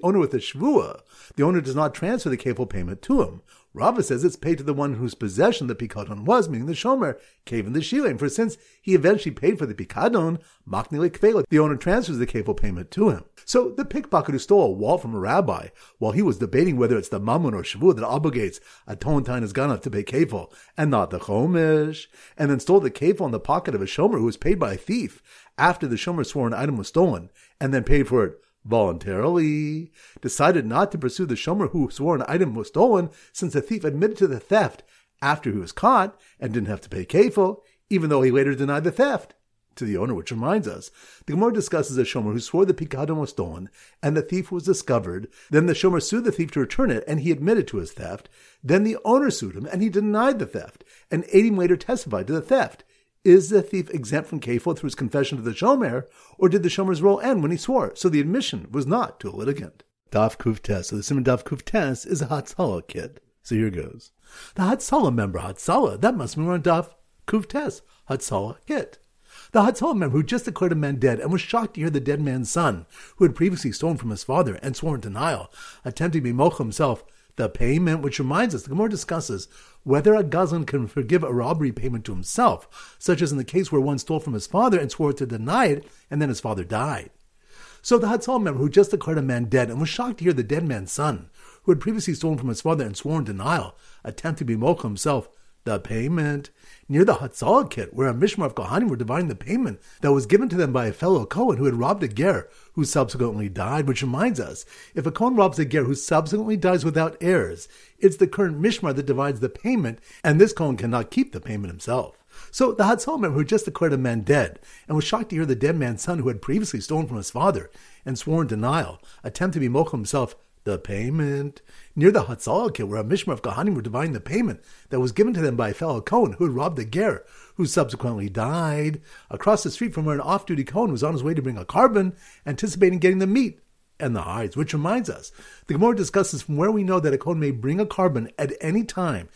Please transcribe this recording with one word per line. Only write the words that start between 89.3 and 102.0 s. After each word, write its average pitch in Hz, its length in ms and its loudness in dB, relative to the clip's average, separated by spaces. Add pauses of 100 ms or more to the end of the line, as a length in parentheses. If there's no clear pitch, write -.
dead 117 260 2
and 123 100 -6
was 156 80 -2
shocked 247 300 -6
to 165 60 -8
hear 175 100 4
the 127 80 -2
dead 147 220 -2
man's 110 280 -6
son, 131 380 -4 (320)
who 185 100 6
had 156 80 2
previously 214 320 -2
stolen 156 240 -2
from 123 120 -4
his 110 120 -4
father 160 240 0
and 104 120 -8
sworn 151 280 -2
denial, 104 500 -4 (300)
attempted 156 360 -6
to 151 40 -6
be 117 120 0
mocha 143 300 0
himself 117 440 -2 (340)
the 107 140 -2
payment. 143 720 -4 (380)
Near 151 160 6
the 233 120 6
Hatzalah 196 540 2
kit, - 220 -8
where 131 160 0
a 120 60 0
Mishmar 175 320 0
of 120 80 -6
Kohanim 131 340 -2
were 135 80 -2
dividing 127 320 -4
the 117 60 -6
payment 151 440 -4 (220)
that 143 100 4
was 139 140 4
given 202 240 4
to 170 80 -4
them 151 160 2
by 123 140 0
a 104 60 -2
fellow 160 340 2
Kohen 208 320 0
who 139 80 2
had 123 80 2
robbed 160 280 0